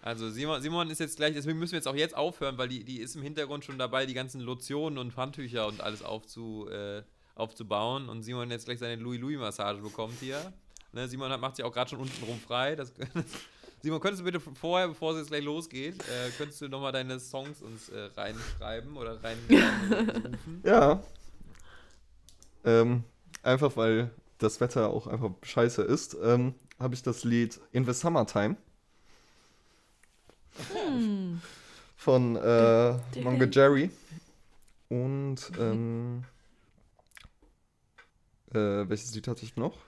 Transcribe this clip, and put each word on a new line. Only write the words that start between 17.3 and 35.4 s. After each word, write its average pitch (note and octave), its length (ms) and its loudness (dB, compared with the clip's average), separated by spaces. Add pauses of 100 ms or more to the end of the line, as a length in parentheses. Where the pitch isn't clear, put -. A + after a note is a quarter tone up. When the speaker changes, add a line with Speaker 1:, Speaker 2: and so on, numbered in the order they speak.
Speaker 1:
uns, A2+ 260 -16
äh, G2+ 260 -10
reinschreiben A2 840 -8
oder A2+ 260 -10
rein, A2+ 200 -6
Speaker 2:
<laughs> - 40 -12
Speaker 1:
reinrufen? G#3 1160 2
Speaker 3:
Ja. F#3 380 8 (1600)
Ähm, A#2 380 6 (380)
einfach C3+ 360 4
weil A2+ 320 4 (260)
das - 240 0
Wetter A#2+ 300 2
auch - 160 -4
einfach A#2 240 -4 (100)
scheiße A#2+ 400 2
ist, - 420 0
ähm, B2 320 4 (240)
hab B2+ 140 -2
ich B2 100 -8
das A#2+ 220 -4
Lied A#2 340 2 (140)
In B2+ 140 2
the B2 80 0
Summertime B2+ 640 2 (2250)
Speaker 2:
Hm. G#3+ 680 0 (540)
Speaker 3:
von, B2+ 400 6
äh, A#2 600 8 (160)
Speaker 2:
Ding. - 120 -6
Speaker 3:
Manga B2+ 220 6
Jerry. C#3 440 8 (1000)
Und, C3+ 720 -2